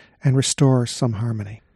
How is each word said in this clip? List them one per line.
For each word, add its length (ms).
and 120
restore 500
some 280
harmony. 480